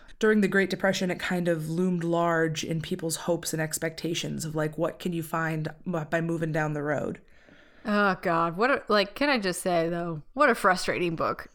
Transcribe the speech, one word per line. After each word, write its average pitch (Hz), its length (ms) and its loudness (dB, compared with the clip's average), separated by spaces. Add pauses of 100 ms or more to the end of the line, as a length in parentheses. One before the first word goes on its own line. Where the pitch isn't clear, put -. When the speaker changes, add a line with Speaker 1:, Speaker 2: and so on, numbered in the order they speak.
(200)
Speaker 1:
During 214 220 4
the 196 60 4
Great 190 240 2
Depression, 190 400 0
it 175 80 -6
kind 175 280 -2
of 156 220 0
loomed 175 340 0
large 165 600 2
in 160 180 -2
people's 165 360 -4
hopes - 360 -2
and 160 80 -2
expectations 160 840 -4
of, 156 100 -6
like, 156 200 -2
what 165 220 -2
can 180 160 -4
you 165 80 -2
find 160 460 -2 (180)
m-, 165 240 -4
by 165 120 0
moving 165 300 -2
down 151 220 0
the 147 80 -4
road? 135 380 -2 (680)
Speaker 2:
Oh, 208 380 2
God. 170 340 2
What 240 140 4
a, 254 160 0
like, 202 260 2
can 285 160 0
I 269 80 4
just 190 240 -2
say, 170 280 2
though, 170 340 -4 (100)
what 277 160 6
a 226 60 4
frustrating 175 600 2
book 120 400 -2